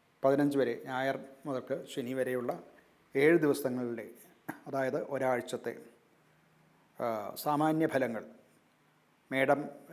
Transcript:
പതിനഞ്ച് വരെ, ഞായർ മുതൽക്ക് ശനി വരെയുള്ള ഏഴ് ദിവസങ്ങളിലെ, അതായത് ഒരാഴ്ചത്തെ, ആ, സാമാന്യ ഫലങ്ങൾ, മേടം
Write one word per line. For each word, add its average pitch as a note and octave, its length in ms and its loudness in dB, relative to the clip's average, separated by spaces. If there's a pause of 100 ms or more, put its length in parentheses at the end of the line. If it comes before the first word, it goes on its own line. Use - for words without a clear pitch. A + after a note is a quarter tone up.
(240)
പതിനഞ്ച് C#3 340 4
വരെ, A#2+ 280 0
ഞായർ C3 340 -2 (260)
മുതൽക്ക് C#3 400 -6 (100)
ശനി B2+ 180 -4
വരെയുള്ള B2+ 460 -2 (560)
ഏഴ് D3+ 220 8
ദിവസങ്ങളിലെ, B2 720 0 (580)
അതായത് C3+ 420 -2
ഒരാഴ്ചത്തെ, B2+ 680 -2 (1300)
ആ, A2 320 -4
സാമാന്യ D#3 520 2
ഫലങ്ങൾ, A#2+ 380 -2 (1040)
മേടം C#3 380 4 (240)